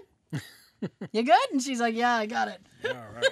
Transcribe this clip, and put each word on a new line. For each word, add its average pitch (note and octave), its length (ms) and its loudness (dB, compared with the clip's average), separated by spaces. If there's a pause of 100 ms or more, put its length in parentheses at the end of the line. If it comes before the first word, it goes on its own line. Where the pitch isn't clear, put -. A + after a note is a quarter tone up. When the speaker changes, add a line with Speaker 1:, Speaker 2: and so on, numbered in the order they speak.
(320)
Speaker 1:
<laughs> D3 100 -6 (720)
Speaker 2:
You A3 100 2
good?" G4+ 300 4
And C4+ 100 0
she's B3+ 180 -4
like, A#3 140 0
"Yeah, A#3+ 200 2
I A3 120 0
got A3 220 -2
it." G#3 120 -12 (280)
Speaker 3:
All C5 60 -4 (200)
right. - 180 -2